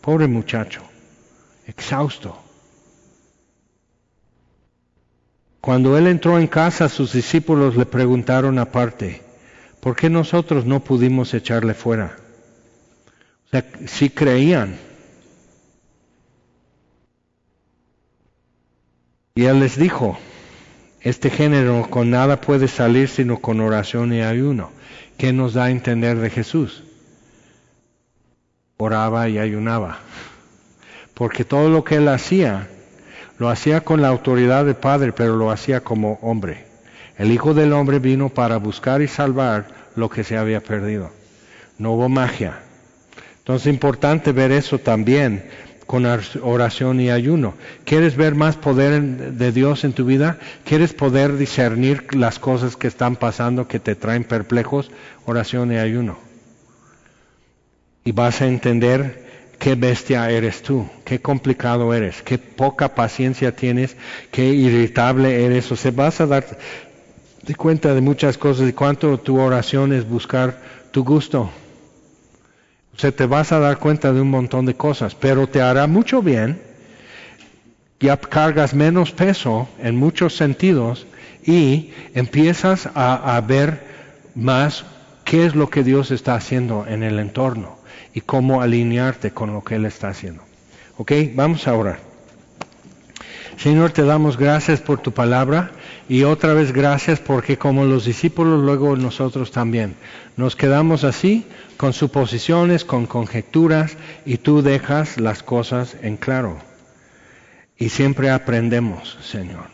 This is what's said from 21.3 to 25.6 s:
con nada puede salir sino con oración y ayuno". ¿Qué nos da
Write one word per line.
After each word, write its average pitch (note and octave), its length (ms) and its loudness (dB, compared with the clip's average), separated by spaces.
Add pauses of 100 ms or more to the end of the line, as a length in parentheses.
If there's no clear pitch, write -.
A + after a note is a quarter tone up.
con A#2+ 220 0
nada C3 280 2
puede C3+ 300 2
salir B2+ 400 2
sino A#2+ 300 -2
con A2 200 -2
oración A2 540 -2
y A2+ 80 -2
ayuno". A#2 500 -2 (460)
¿Qué C3 160 0
nos B2+ 200 0
da B2 120 0